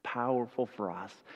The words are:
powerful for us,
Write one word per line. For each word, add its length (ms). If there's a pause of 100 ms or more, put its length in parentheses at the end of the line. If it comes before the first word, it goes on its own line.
powerful 640
for 240
us, 240 (220)